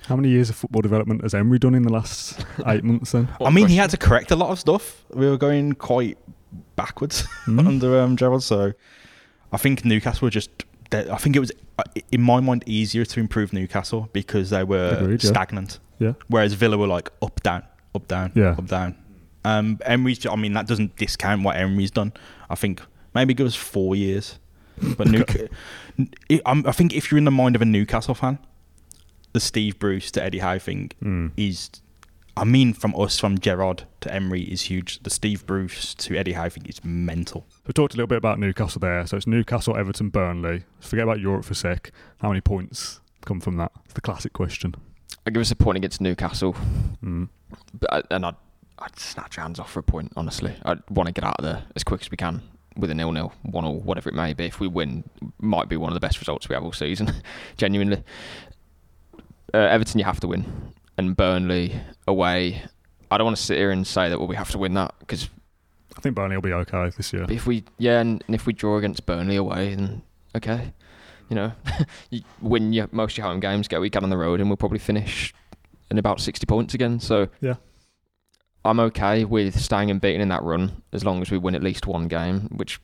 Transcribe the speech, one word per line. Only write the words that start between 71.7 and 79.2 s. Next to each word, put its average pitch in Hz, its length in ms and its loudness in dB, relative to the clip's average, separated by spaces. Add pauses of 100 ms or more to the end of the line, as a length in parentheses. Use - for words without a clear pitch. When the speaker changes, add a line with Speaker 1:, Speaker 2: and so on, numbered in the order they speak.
Speaker 2:
<laughs> - 280 -8
you - 120 -8 (200)
win 110 300 2
your, 107 200 0
most 110 220 -2
of - 40 -8
your 107 80 -6
home 92 140 -4
games, 98 280 -2
get 82 100 -2
what 90 60 0
you 101 60 -2
can 98 140 0
on 95 60 0
the 92 80 0
road, 87 220 0
and 101 100 0
we'll 98 60 0
probably 104 220 -2
finish - 540 -4 (580)
in 107 80 0
about 104 220 0
sixty - 260 -6
points 113 280 0
again. 120 260 0
So 104 280 2 (120)
Speaker 1:
Yeah. 127 140 -2 (1120)
Speaker 2:
I'm 110 140 4
okay 110 440 2